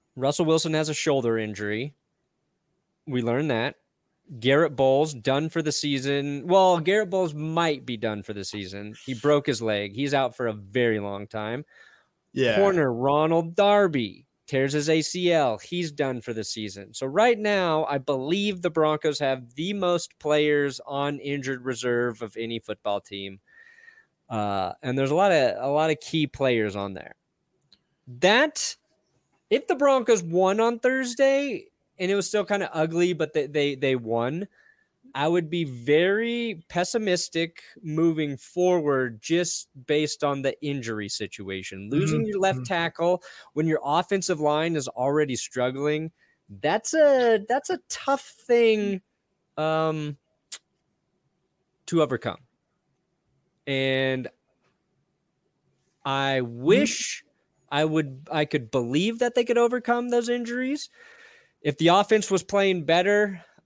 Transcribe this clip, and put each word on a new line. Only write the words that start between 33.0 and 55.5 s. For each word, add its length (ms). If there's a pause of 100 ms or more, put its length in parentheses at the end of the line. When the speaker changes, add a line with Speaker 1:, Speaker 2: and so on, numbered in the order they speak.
Speaker 1:
but 180
they, 160
they, 260
they 220
won, 500 (680)
I 140
would 200
be 160
very 1040
pessimistic 920 (200)
moving 540
forward 840
just 460 (180)
based 380
on 180
the 200
injury 460
situation. 800
Losing 340
Speaker 2:
Mm-hmm. 60
Speaker 1:
your 120
left 180
Speaker 2:
Mm-hmm. 60
Speaker 1:
tackle 580 (300)
when 160
your 160
offensive 560
line 340
is 140
already 480
struggling, 760 (500)
that's 320
a, 560
that's 220
a 80 (100)
tough 340 (240)
thing, 540 (560)
um, 600 (1700)
to 160
overcome. 360 (1300)
And 640 (1800)